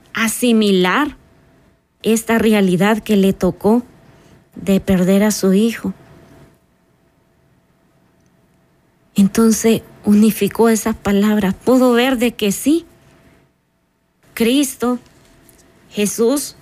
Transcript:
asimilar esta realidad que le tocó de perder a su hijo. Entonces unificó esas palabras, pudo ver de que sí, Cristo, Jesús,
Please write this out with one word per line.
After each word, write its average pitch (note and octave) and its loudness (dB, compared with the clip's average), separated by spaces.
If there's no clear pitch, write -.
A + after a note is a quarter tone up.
asimilar A3 0
esta A3+ -2
realidad G3+ 0
que G#3+ -2
le F#3+ 2
tocó G3 -2
de G3 -2
perder F#3+ 2
a G#3+ 0
su F#3+ 0
hijo. G#3+ -2
Entonces A3 2
unificó G#3 2
esas A3 -2
palabras, G3+ 0
pudo B3+ 2
ver B3 0
de A#3 -2
que G3+ -4
sí, E4 -2
Cristo, B3 -2
Jesús, A3+ -2